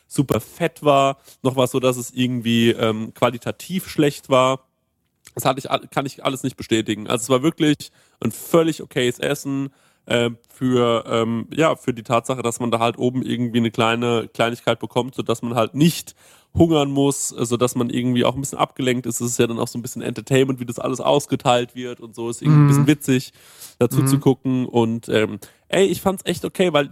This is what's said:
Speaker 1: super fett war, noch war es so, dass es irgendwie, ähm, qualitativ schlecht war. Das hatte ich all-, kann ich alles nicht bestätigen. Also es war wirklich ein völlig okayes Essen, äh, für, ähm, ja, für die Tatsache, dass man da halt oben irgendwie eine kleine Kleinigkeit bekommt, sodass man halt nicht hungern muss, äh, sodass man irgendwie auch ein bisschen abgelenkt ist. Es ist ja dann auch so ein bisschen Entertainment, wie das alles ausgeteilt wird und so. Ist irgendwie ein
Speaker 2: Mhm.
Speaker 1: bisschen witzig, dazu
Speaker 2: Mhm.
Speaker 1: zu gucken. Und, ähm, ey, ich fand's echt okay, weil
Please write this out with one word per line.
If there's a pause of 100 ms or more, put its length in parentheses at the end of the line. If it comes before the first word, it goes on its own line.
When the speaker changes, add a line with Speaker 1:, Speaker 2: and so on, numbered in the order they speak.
Speaker 1:
super
fett
war, (240)
noch
war
es
so,
dass
es
irgendwie,
ähm,
qualitativ
schlecht
war. (760)
Das
hatte
ich
all-,
kann
ich
alles
nicht
bestätigen.
Also
es
war
wirklich (280)
ein
völlig
okayes
Essen, (360)
äh, (220)
für,
ähm,
ja,
für
die
Tatsache,
dass
man
da
halt
oben
irgendwie
eine
kleine
Kleinigkeit
bekommt,
sodass
man
halt
nicht (400)
hungern
muss,
äh,
sodass
man
irgendwie
auch
ein
bisschen
abgelenkt
ist.
Es
ist
ja
dann
auch
so
ein
bisschen
Entertainment,
wie
das
alles
ausgeteilt
wird
und
so.
Ist
irgendwie
ein
Speaker 2:
Mhm.
Speaker 1:
bisschen
witzig, (480)
dazu
Speaker 2:
Mhm.
Speaker 1:
zu
gucken.
Und,
ähm, (300)
ey,
ich
fand's
echt
okay,
weil